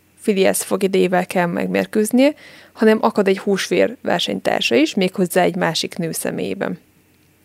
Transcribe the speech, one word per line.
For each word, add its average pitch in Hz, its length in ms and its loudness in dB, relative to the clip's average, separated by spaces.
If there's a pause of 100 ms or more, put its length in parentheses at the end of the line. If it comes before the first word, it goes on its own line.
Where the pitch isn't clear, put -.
(280)
Phileas 196 360 2
Fogg 196 200 -4
idejével 185 420 2
kell 180 200 -2
megmérkőznie, 196 880 0 (400)
hanem 220 280 4
akad 214 260 0
egy 190 120 2
húsvér 196 600 0
versenytársa - 760 -2
is, 294 180 2
méghozzá 196 480 0
egy 175 140 0
másik 170 420 -4
nő 165 140 -6
személyében. - 680 -6 (640)